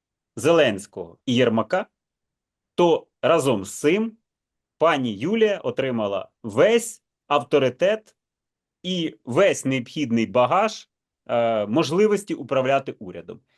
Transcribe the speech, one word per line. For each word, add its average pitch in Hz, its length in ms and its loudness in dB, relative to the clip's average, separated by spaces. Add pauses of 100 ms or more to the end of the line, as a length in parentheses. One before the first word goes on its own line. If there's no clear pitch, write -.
(360)
Зеленського 107 920 0
і 127 80 0
Єрмака, 117 520 0 (880)
то 170 320 2 (160)
разом 135 420 2
з - 160 -14
цим 214 320 0 (640)
пані 139 360 0
Юлія 196 440 0
отримала 113 720 -4 (140)
весь 175 600 0 (260)
авторитет 147 880 0 (680)
і 180 320 -4 (100)
весь 147 400 2
необхідний 120 640 -2
багаж, 139 640 0 (380)
е, 113 400 0
можливості 165 680 0
управляти 135 640 -2
урядом. 90 420 -16 (180)